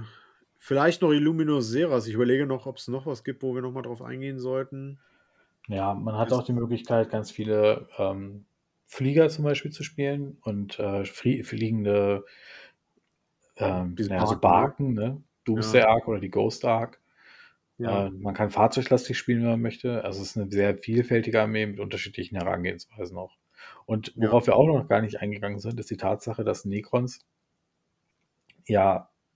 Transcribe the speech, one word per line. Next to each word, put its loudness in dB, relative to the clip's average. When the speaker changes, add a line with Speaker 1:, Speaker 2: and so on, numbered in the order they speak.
Speaker 1:
Vielleicht 0
noch 4
Illuminoseras. 2
Ich -6
überlege 2
noch, -6
ob's -12
noch -6
was -8
gibt, -8
wo -4
wir -6
noch -6
mal -8
drauf -10
eingehen -10
sollten. -6
Speaker 2:
Ja, -2
man -6
hat 0
Speaker 1:
Das 4
Speaker 2:
auch -4
die -4
Möglichkeit, 0
ganz -4
viele, 2
ähm, -6
Flieger 4
zum -2
Beispiel -2
zu -12
spielen -4
und, -6
äh, -2
flie-, -2
fliegende, 0
ähm, -2
Speaker 1:
Diese -2
Speaker 2:
naja, 0
so 0
Speaker 1:
Barken, 4
ne? -2
Speaker 2:
Barken, -2
ne? -16
Doomsday 4
Speaker 1:
Ja. 8
Speaker 2:
Arc 4
oder -2
die -6
Ghost 0
Arc. 0
Speaker 1:
Ja. 0
Speaker 2:
Äh, -6
man -6
kann 0
fahrzeuglastig 2
spielen, 0
wenn 2
man 0
möchte. -4
Also -8
es -10
ist -14
eine -2
sehr 2
vielfältige 2
Armee -2
mit -8
unterschiedlichen -8
Herangehensweisen -6
auch. -14
Und -6
Speaker 1:
Ja. 2
Speaker 2:
worauf 4
wir 4
auch 8
noch 2
gar 4
nicht -6
eingegangen -6
sind, -6
ist -12
die -6
Tatsache, -4
dass -2
Necrons -4
ja, 4